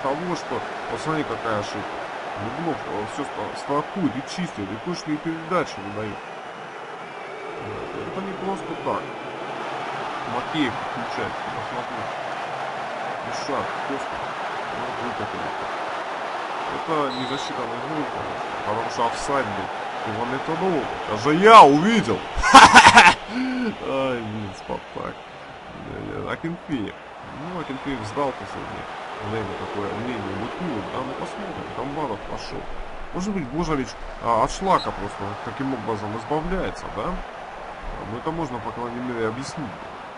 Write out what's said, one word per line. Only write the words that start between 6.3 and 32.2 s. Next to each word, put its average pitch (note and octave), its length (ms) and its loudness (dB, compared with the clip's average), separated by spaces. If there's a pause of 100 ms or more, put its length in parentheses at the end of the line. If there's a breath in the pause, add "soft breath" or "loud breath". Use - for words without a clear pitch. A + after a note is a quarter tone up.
Э, G#2 420 -8
это F#3+ 140 -6
не G3 120 -6 (120)
просто F3+ 260 -4 (140)
так. G#2+ 160 -2 (1300)
Макеев A#2+ 400 -2 (180)
включает, A#2 420 -4
посмотри. - 680 -6 (1300)
Ишак, B2 340 -4 (220)
Костя. - 300 -6 (600)
Вот - 260 -6
выкатили. - 460 -6 (1300)
Это E3 160 -4 (240)
не B2+ 100 -4
засчитанный B2 600 -4
гол, D#3 240 -4
конечно, - 360 -6 (180)
потому A2 260 -2
что A#2+ 160 2
офсайд C3+ 380 0
был. G2 220 -4 (400)
Иван A#2 280 -2
Итанов. D#3+ 500 0 (240)
Даже A2 260 2
я G3+ 280 12
увидел. D#3 560 8 (160)
<laughs> - 180 4
Ай, G#3+ 1700 10
блин, G#2+ 380 -6
Спартак. - 580 -6 (1120)
Акинфеев. C#3 640 -4 (460)
Ну, F3 220 -8
Акинфеев C3+ 460 -6
сдал C#3 240 -2
последнее G2 540 -8 (460)
время G#2 280 -4
такое G2+ 300 -6 (140)
мнение G#2 380 -4
бытует. B2 500 -4
Да, A#2+ 80 -4
ну C3 200 -6
посмотрим, F3+ 560 -8
там B2 200 -4
Баров C3+ 240 -4 (100)